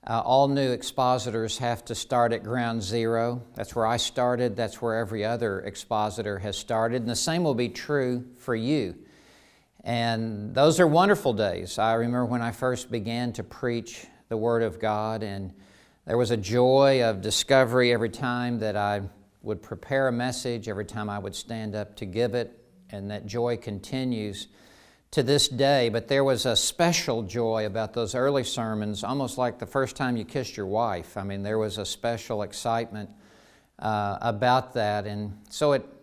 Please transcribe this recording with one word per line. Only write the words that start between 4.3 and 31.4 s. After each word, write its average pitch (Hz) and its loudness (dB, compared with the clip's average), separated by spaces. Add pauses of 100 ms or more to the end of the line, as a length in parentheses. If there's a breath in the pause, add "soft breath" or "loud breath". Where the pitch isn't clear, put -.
That's 113 -4
where 113 0
every 110 -2
other 107 -2
expositor 104 -4
has 104 -6
started. 117 0
And 113 -4
the 120 -2
same 165 0
will 147 2
be 120 0
true 123 -2 (120)
for 120 -2
you. 113 0 (880 loud breath)
And 113 -2
those 151 6
are 175 10
wonderful 156 6
days. 92 0
I 110 4
remember 120 2
when 120 -2
I 117 -2
first 127 -2
began 117 -4
to 101 -8
preach - -6 (220 loud breath)
the 113 -2
Word 117 2
of 92 -4
God, 107 -2
and 98 -8 (520 loud breath)
there 92 0
was 120 2
a 117 2
joy 127 6
of 107 0
discovery 123 4
every 113 2
time 123 -4
that 107 -2
I 104 0 (420)
would 107 -6
prepare 135 -2
a 127 2
message, 120 -4
every 101 -4
time 104 -6
I 101 -6
would 98 -10
stand 110 -8
up 104 -8
to 113 -10
give 107 -2
it, 117 -4 (300)
and 101 -10
that 104 -10
joy 117 -2
continues 110 -6 (640 loud breath)
to 147 0
this 143 4
day. 135 4
But 113 -2
there 139 4
was 131 2
a 117 2
special 160 2
joy 110 0
about 104 -4
those 117 -2
early 131 2
sermons, 107 -4
almost 131 -4
like 120 0
the 110 -8
first 131 -2
time 123 -2
you 107 -4
kissed - -6
your 101 -6
wife. 101 -2
I 98 -6
mean, 98 -6